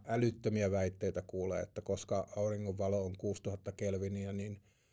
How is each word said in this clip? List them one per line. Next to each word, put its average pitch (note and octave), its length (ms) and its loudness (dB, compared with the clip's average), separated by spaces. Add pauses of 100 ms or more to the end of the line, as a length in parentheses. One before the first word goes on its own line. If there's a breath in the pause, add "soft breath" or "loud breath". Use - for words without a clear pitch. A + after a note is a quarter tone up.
älyttömiä A2+ 640 2
väitteitä F#2 560 0
kuulee, F#2 340 -2
että - 200 -6
koska G2 540 -2
auringonvalo G2+ 720 0
on F#2 120 -4
kuusituhatta G2 540 -4
kelviniä, G2 600 -2
niin G2+ 260 -6 (340)